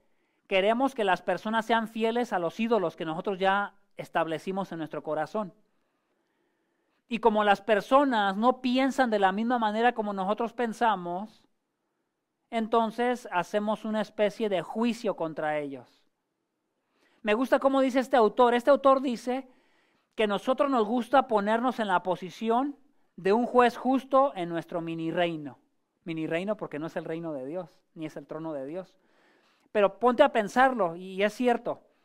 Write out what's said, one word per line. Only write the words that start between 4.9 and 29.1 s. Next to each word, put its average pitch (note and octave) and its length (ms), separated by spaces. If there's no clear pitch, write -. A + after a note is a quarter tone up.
corazón. D#3 520
Y A#3 120
como G#3+ 260
las G3+ 160
personas G#3+ 720
no B3 240
piensan B3+ 500
de G#3+ 100
la F#3+ 120
misma A3+ 260
manera A3+ 360
como G#3 180
nosotros G3+ 400
pensamos, G#3 960
entonces A#3 840
hacemos G#3 540
una G#3+ 160
especie G#3 480
de F3+ 140
juicio A3+ 520
contra D3+ 440
ellos. C3+ 460
Me G#3+ 140
gusta C4 240
cómo C4+ 200
dice C4 200
este C4 180
autor. A#3 360
Este A#3+ 160
autor C4+ 300
dice B3+ 480
que A3 140
nosotros B3+ 420
nos A#3+ 160
gusta B3 420
ponernos A3+ 520
en G#3+ 80
la F3 160
posición A3+ 720
de F#3+ 160
un A#3 140
juez A#3+ 320
justo C4+ 580
en E3+ 140
nuestro E3+ 320
mini E3 300
reino. E3 480
Mini D#3+ 220
reino F#3 320
porque D3+ 220
no D#3+ 80
es - 80
el E3 100
reino E3 260
de C3 140
Dios, E3 340
ni D#3 140
es D3+ 100
el C#3+ 80
trono D#3+ 280
de C3+ 120
Dios. F3+ 320